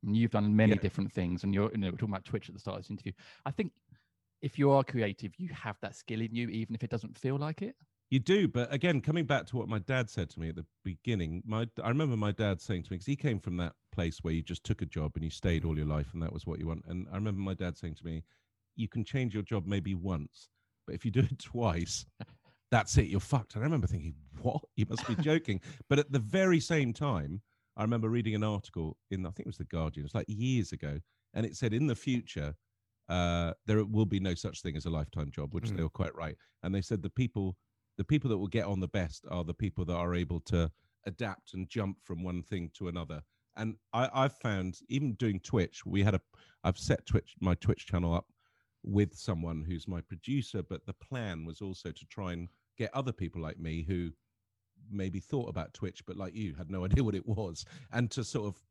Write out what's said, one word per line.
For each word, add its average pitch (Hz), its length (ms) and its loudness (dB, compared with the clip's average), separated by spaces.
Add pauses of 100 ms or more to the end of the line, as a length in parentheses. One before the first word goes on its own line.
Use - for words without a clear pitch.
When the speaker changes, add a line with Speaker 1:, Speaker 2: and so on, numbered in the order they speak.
Speaker 1:
I - 20 -2
mean, 104 80 2
you've 113 160 6
done 104 240 4
many 107 200 10
Speaker 2:
Yeah. 98 80 2
Speaker 1:
different 98 300 0
things, 90 300 0
and 98 100 0
you're, 101 200 4
you 110 60 -4
know, 98 100 0
we're 90 80 -4
talking 107 180 -2
about 95 100 -6
Twitch - 240 -6
at 87 60 -14
the 98 60 -14
start 101 180 -6
of 98 60 -10
this - 60 -14
interview. 98 220 -8 (320)
I 135 60 -4
think 185 220 -2 (680)
if - 160 -4
you 139 140 8
are 139 140 8
creative, 107 540 -2
you 180 100 -6
have 120 340 -8
that 98 140 -8
skill 110 240 -6
in 113 120 -2
you, 117 160 -2
even 110 280 -4
if 120 80 -4
it 117 60 -6
doesn't - 280 -6
feel 135 200 0
like 151 220 -4
it. 220 140 -6 (360)
Speaker 2:
You 131 80 6
do, 185 280 6
but 123 240 2
again, 143 300 2
coming 156 240 2
back 117 220 2
to 127 100 -6
what 113 140 -2
my 107 80 0
dad 127 320 0
said 85 200 -2
to - 100 -12
me 82 100 -2
at 80 60 -6
the 85 100 -10 (180)
beginning, 90 600 -2
my, 113 200 0 (160)
I 110 60 0
remember 135 260 2
my 104 180 2
dad 98 280 2
saying 90 220 -2
to - 100 -8
me, 92 60 -4
'cause 90 80 -8
he 139 100 0
came 120 240 0
from 90 160 -4
that 87 160 -2 (180)
place 82 300 -2
where 82 140 0
you 82 80 2
just - 220 -8
took - 180 0
a 85 40 -4
job 76 280 -2
and 78 100 -4
you 80 60 -2
stayed 82 340 0
all 80 140 0
your 76 80 0
life 76 260 0
and 82 100 -4
that 80 80 -2
was - 160 -8
what 85 120 -4
you 78 80 -4
want. 80 220 -4
And 90 220 -6
I 92 40 -12
remember 101 260 -2
my 95 140 -2
dad 87 240 -4
saying 80 160 -6
to - 100 -18
me, 80 180 -4 (540)
"You 113 100 -2
can 113 160 -4
change 123 300 -2
your 104 100 -2
job 98 240 -2
maybe 98 280 0
once, 87 560 -4 (360)
but - 80 -8
if - 120 -6
you 113 40 2
do 120 100 4
it - 180 4
<laughs> - 0 -
twice, 87 680 0 (680)
that's 120 280 6
it, 113 80 6
you're 92 120 2
fucked." 113 360 0
And 107 80 -2
I - 20 0
remember 151 220 2
thinking, 78 280 -2 (280)
"What? 123 200 0 (140)
You 104 140 4
must 113 180 -4
be 113 60 2
Speaker 1:
<laughs> 170 80 0
Speaker 2:
joking." 151 400 2 (260)
But 143 100 6
at 143 140 2
the 139 60 4
very 175 420 6
same 139 320 2
time, 98 480 -2 (380)
I 104 40 0
remember 110 280 2
reading 113 240 2
an 107 100 2
article 95 540 -2 (120)
in, 92 140 -2
I 85 60 -4
think - 160 -10
it - 80 -8
was - 20 -14
The - 80 -8
Guardian, 78 400 -2
it's, 71 100 -10
like, 113 140 0
years 117 440 0
ago, 73 280 -4 (320)
and 113 140 -2
it 78 100 -8
said, 113 160 0
"In 123 140 2
the 120 100 2
future, 82 580 -2 (540)
uh, 87 460 2 (100)
there 107 220 4
will 107 180 4
be 95 160 2
no 92 140 2
such - 260 -8
thing 82 160 -4
as 76 80 -4
a 82 60 -2
lifetime 76 400 -2
job," 71 240 -6
which 101 160 -2
Speaker 3:
Mm. 98 80 -2
Speaker 2:
they 82 40 0
were 78 60 2
quite - 260 -2
right. 78 220 -6 (260)
And 95 120 -2
they 98 80 2
said 101 180 -2
the 95 80 -6
people, 101 480 -2 (420)
the 98 60 0
people 143 260 2
that 104 80 2
will 95 100 -2
get 107 160 2
on 95 160 0
the 90 80 0
best 85 420 -2
are 87 140 -2
the 82 80 -4
people 92 320 -2
that 85 100 -2
are 87 200 0
able 87 260 0
to 85 320 4 (320)
adapt 101 480 -6
and 92 160 -4
jump 98 340 -2
from 87 220 -6
one 90 180 -2
thing 87 280 -4
to 92 180 -6
another. 78 340 -6 (320)
And 110 220 -4 (160)
I, 123 220 2
I've 135 240 4
found, 95 500 -2
even 135 240 0
doing 104 280 0
Twitch, - 440 0
we 95 180 4
had 98 120 8
a, 90 60 2 (440)
I've 92 140 4
set - 260 0
Twitch, - 380 0
my 90 120 4
Twitch - 300 0
channel 87 300 2
up - 180 -2 (500)
with 101 320 2
someone 82 480 -2
who's 82 240 -4
my 87 140 -4
producer, 107 600 -4
but 80 240 -10
the 98 80 -8
plan 98 500 -6
was 80 160 -10
also 92 320 -8
to - 140 -16
try 92 260 -6
and 87 160 -6 (300)
get 113 160 -4
other 123 180 -2
people 85 300 -6
like 78 160 -8
me 82 240 -4
who 87 280 -2 (800)
maybe 95 300 -4
thought 127 280 -4
about - 260 -6
Twitch, - 320 -8
but 92 100 -10
like 92 180 -8
you, 101 200 -4
had 80 160 -10
no 92 140 -2
<laughs> - 0 -
idea 110 200 6
what 104 100 2
it 92 120 -2
was, 98 380 -4 (280)
and 117 180 0
to 120 140 -4
sort 107 220 -2
of 98 140 -6 (100)